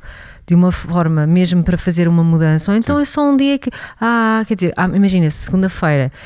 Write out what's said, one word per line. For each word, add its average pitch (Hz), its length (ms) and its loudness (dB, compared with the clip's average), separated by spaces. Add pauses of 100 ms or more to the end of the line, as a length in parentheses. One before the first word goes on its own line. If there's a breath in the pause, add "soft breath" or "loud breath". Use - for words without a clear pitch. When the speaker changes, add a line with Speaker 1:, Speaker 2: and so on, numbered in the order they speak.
(460 loud breath)
Speaker 1:
de 170 80 -2
uma 180 200 4
forma 160 520 -2
mesmo 175 380 2
para 175 140 0
fazer 170 320 0
uma 170 120 2
mudança, 160 520 2
ou 214 40 2
então 285 200 0
Speaker 2:
Sim. 294 40 0
Speaker 1:
é 285 40 0
só 294 160 -2 (100)
um 269 60 2
dia 277 200 0
que, 262 120 -8 (320 loud breath)
ah, 226 440 0
quer 220 100 -4
dizer, 180 200 -2
ah, 185 180 -2
imagina, 185 360 2
se - 160 -6
segunda-feira 160 640 0 (140 loud breath)